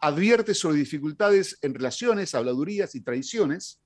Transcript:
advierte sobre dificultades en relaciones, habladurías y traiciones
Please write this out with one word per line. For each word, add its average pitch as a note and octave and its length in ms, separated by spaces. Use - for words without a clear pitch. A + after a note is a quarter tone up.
advierte G3+ 540
sobre D#3+ 240
dificultades D#3 840
en C#3 120
relaciones, F#3 600
habladurías C#3+ 600
y C3+ 80
traiciones C#3+ 840